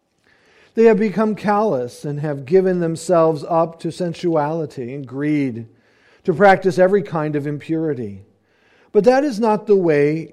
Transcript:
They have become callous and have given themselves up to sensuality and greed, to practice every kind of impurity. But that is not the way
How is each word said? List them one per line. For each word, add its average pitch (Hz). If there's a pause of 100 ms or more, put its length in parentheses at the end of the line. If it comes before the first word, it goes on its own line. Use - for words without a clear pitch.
(760)
They 226
have 226
become 214
callous 202
and 147
have 143
given 185
themselves 165
up 165
to 165
sensuality 156
and 143
greed, 135 (560)
to 190
practice 190
every 190
kind 151
of 143
impurity. 143 (720)
But 208
that 262
is 233
not 214
the 208
way 156